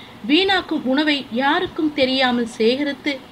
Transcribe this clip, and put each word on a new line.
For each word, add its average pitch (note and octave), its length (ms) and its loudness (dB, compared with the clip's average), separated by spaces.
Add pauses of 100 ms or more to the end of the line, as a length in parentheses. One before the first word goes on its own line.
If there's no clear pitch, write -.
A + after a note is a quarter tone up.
(280)
வீணாக்கும் F4 560 2
உணவை C#4+ 480 0
யாருக்கும் D4+ 640 0
தெரியாமல் B3+ 540 2
சேகரித்து C4 720 0 (120)